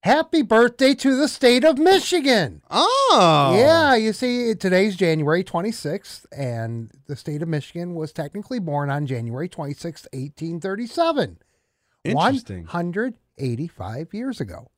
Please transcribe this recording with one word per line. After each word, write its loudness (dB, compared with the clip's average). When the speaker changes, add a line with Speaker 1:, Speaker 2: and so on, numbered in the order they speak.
Speaker 1:
Happy 2
birthday 4
to 0
the 2
state 2
of 6
Michigan. 2
Speaker 2:
Oh. 4
Speaker 1:
Yeah, 4
you 0
see, -2
today's 0
January 0
twenty-sixth, -8
and -8
the -10
state -8
of -6
Michigan -6
was -8
technically -8
born -4
on -4
January -6
twenty-sixth, -12
eighteen -10
thirty-seven. -4
Speaker 2:
Interesting. -2
Speaker 1:
One -14
hundred -6
eighty-five -8
years -8
ago. -12